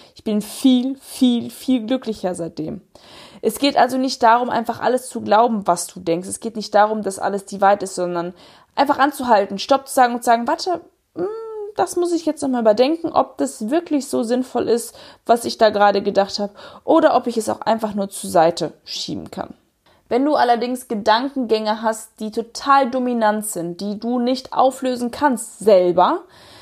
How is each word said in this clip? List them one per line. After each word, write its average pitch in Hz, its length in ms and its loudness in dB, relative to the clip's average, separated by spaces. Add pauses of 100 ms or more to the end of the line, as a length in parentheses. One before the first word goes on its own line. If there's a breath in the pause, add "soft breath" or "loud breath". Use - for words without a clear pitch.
(140 loud breath)
ich - 120 -16
bin 214 160 0
viel, 254 560 2
viel, 240 520 0
viel 240 360 -2
glücklicher 214 500 -4
seitdem. 165 460 -8 (600 loud breath)
Es 220 160 -2
geht 277 200 0
also 247 200 2
nicht 262 240 -2
darum, 240 280 4
einfach 233 320 -4
alles 247 260 -2
zu 226 140 -10
glauben, 214 440 2
was 175 220 0
du - 140 -18
denkst. 180 260 -2
Es 196 140 -12
geht 214 160 -8
nicht 208 180 -6
darum, 214 280 4
dass 196 160 -6
alles 196 260 -4
die 196 160 -6
Wahrheit 202 220 4
ist, 190 120 -10
sondern 175 380 -4 (420 soft breath)
einfach 277 240 2
anzuhalten, 240 600 2
Stopp 269 280 0
zu - 60 -12
sagen 247 200 4
und 240 100 -6
zu - 20 -6
sagen, 240 200 2
"Warte, 339 360 -4 (340)
hm, 330 100 -4 (500)
das 381 200 -2
muss 349 160 -2
ich 330 140 -2
jetzt 302 160 -4
nochmal 254 200 -2
überdenken, 262 500 2
ob - 260 0
das 254 320 -6
wirklich 302 380 -2
so 254 160 -2
sinnvoll 247 440 -2
ist, 233 280 -2 (300 loud breath)
was 233 200 2
ich - 120 -6
da 220 120 6
gerade 202 320 4
gedacht 196 380 0
habe, 202 140 -6 (300 loud breath)
oder 302 320 4
ob 247 120 2
ich 233 100 -2
es 220 120 -4
auch 220 120 -6
einfach 220 320 -2
nur 196 160 -4
zur - 200 -12
Seite 165 440 2 (100)
schieben - 480 -10
kann." - 220 -10 (560 soft breath)
Wenn 269 160 2
du 302 100 2
allerdings 247 520 0
Gedankengänge 226 920 0
hast, 220 380 -6
die 214 120 -8
total 269 580 0
dominant 233 560 0
sind, 170 340 -8
die 202 200 -6
du 240 200 -4
nicht 254 340 -4
auflösen 254 580 0
kannst 262 480 -2
selber, 185 640 4 (380 loud breath)